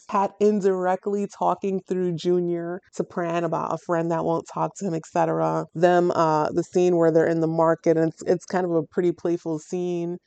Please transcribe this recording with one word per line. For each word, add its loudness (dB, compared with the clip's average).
Pat -2
indirectly 0
talking -2
through -2
Junior -2
to -2
Pran -4
about -4
a -4
friend -2
that -2
won't -2
talk -4
to -8
him, -4
et -6
cetera. -2
Them, 4
uh, 2
the -2
scene 2
where 4
they're 4
in 2
the 2
market 2
and 2
it's, -20
it's 0
kind -2
of -4
a 2
pretty 0
playful -4
scene. -6